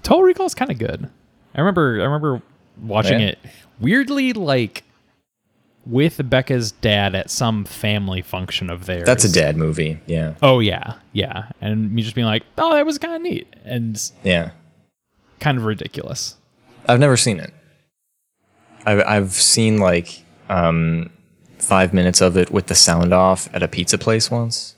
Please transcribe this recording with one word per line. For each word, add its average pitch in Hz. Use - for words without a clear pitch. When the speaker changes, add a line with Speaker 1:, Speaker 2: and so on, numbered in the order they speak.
Speaker 1:
Total 349
Recall 370
is -
kinda 254
good. -
I 135
remember, 151
I 90
remember 143
watching 113
Speaker 2:
Yeah? 107
Speaker 1:
it -
weirdly, 254
like, 139
with 131
Becca's 127
dad 101
at -
some 110
family 98
function 92
of 87
theirs. 87
Speaker 2:
That's 123
a 101
dad 78
movie. 80
Yeah. 80
Speaker 1:
Oh 131
yeah, 101
yeah. 98
And 107
me 113
just 110
being 120
like, 110
"Oh, 330
that 294
was 302
kinda 330
neat," 339
and 113
Speaker 2:
Yeah. 85
Speaker 1:
kind 139
of 113
ridiculous. -
Speaker 2:
I've 120
never 135
seen 104
it. -
I've, 104
I've 101
seen, 110
like, 90
um, 82
five 92
minutes 90
of 90
it 90
with 92
the 85
sound 87
off 92
at 90
a 85
pizza -
place 113
once. 117